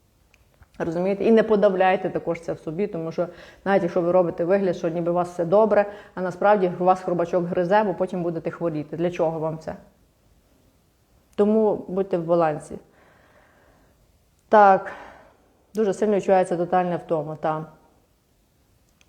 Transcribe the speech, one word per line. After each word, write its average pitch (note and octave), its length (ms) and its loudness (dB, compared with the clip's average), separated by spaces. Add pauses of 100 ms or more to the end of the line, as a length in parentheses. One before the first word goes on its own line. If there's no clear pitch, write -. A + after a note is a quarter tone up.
(800)
Розумієте? F3+ 440 -4
І A3+ 80 2
не A3 120 6
подавляйте G3 640 2
також E3 320 -6
це D#3+ 120 -8
в D#3+ 60 -10
собі, E3+ 280 -6
тому E3 240 -8
що, E3+ 160 -4 (380)
навіть F#3+ 180 2
якщо F3 180 0
ви E3+ 100 0
робите F3 340 2
вигляд, F#3 300 0
що E3+ 140 -4
ніби E3+ 220 -2
у - 20 -2
вас F3 160 -2
все F3 160 -6
добре, G3+ 400 4 (300)
а F#3 60 -8
насправді F#3 580 2
у F3+ 40 -2
вас F#3 180 4
хробачок F3 440 -2
гризе, F3+ 380 2
бо F#3+ 100 -2
потім F#3 300 -4
будете E3 280 -6
хворіти. D#3 460 -6
Для F3 140 -2
чого E3 280 -2
вам D#3 200 -6
це? - 160 -12 (1600)
Тому G#3 520 2
будьте F#3+ 300 -2
в E3+ 60 -4
балансі. D#3+ 540 0 (1700)
Так, G3 400 6 (840)
дуже G#3 200 -2
сильно G#3 220 -2
відчувається F#3 420 2
тотальна F3 380 0
втома, D#3 400 -6
та. D#3 300 -4 (1400)